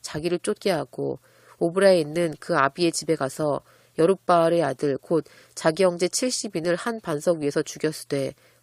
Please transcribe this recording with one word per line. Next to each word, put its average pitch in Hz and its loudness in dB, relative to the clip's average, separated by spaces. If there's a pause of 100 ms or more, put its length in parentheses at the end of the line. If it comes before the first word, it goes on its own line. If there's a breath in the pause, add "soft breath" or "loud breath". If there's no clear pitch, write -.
자기를 170 -4
쫓게 208 -2
하고, 139 -6 (400 soft breath)
오브라에 180 6
있는 156 -2
그 - -4
아비의 165 2
집에 - -2
가서 139 -2 (400 soft breath)
여룹바알의 170 2
아들 139 -2
곧 160 -2 (280 loud breath)
자기 165 2
형제 180 2
칠십 240 -4
인을 175 0
한 226 -8
반석 160 0
위에서 147 0
죽였으되, 139 -6 (280 soft breath)